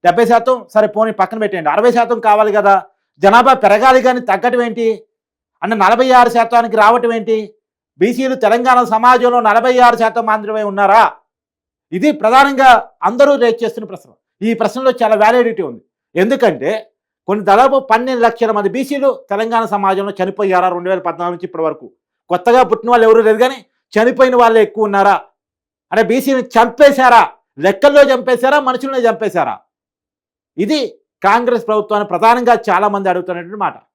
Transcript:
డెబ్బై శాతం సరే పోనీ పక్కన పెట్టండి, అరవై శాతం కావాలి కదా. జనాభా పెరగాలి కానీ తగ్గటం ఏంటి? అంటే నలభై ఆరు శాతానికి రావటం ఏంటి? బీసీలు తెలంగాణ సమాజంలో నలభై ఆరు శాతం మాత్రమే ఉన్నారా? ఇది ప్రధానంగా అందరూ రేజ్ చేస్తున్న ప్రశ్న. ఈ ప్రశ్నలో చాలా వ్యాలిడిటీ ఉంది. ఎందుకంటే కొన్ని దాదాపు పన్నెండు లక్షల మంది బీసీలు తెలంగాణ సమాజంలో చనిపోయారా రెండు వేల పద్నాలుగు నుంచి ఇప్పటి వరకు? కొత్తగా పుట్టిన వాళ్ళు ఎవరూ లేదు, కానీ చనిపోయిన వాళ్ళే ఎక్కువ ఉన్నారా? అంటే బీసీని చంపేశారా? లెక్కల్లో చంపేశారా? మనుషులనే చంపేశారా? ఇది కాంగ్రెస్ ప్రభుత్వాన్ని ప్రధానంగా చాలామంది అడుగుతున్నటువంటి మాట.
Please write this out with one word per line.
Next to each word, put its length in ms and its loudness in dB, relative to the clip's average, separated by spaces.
డెబ్బై 200 2
శాతం 500 -2
సరే 120 2
పోనీ 260 -4
పక్కన 260 -4
పెట్టండి, 320 -4
అరవై 220 0
శాతం 280 -2
కావాలి 320 0
కదా. 300 2
జనాభా 340 4
పెరగాలి 500 2
కానీ 180 0
తగ్గటం 420 -2
ఏంటి? 420 -4
అంటే 140 -4
నలభై 340 2
ఆరు 180 6
శాతానికి 480 0
రావటం 360 2
ఏంటి? 420 -6
బీసీలు 360 -2
తెలంగాణ 500 2
సమాజంలో 560 2
నలభై 380 0
ఆరు 180 4
శాతం 300 -2
మాత్రమే 360 -4
ఉన్నారా? 500 2
ఇది 200 -2
ప్రధానంగా 760 2
అందరూ 340 2
రేజ్ 280 -2
చేస్తున్న 220 -10
ప్రశ్న. 240 -20
ఈ 120 -2
ప్రశ్నలో 360 -2
చాలా 240 0
వ్యాలిడిటీ 480 0
ఉంది. 180 -10
ఎందుకంటే 760 -2
కొన్ని 180 -4
దాదాపు 340 2
పన్నెండు 420 -2
లక్షల 300 0
మంది 180 -2
బీసీలు 500 -4
తెలంగాణ 340 -2
సమాజంలో 480 -4
చనిపోయారా 460 -2
రెండు 220 -6
వేల 80 -2
పద్నాలుగు 360 -8
నుంచి 120 -14
ఇప్పటి 180 -8
వరకు? 280 -8
కొత్తగా 340 2
పుట్టిన 280 -2
వాళ్ళు 160 4
ఎవరూ 160 4
లేదు, 160 2
కానీ 260 -2
చనిపోయిన 420 2
వాళ్ళే 260 4
ఎక్కువ 220 -2
ఉన్నారా? 360 0
అంటే 100 0
బీసీని 380 -2
చంపేశారా? 880 2
లెక్కల్లో 440 2
చంపేశారా? 580 0
మనుషులనే 380 -6
చంపేశారా? 600 -4
ఇది 400 -4
కాంగ్రెస్ 440 -2
ప్రభుత్వాన్ని 420 -4
ప్రధానంగా 500 0
చాలామంది 380 -2
అడుగుతున్నటువంటి 480 -8
మాట. 180 -6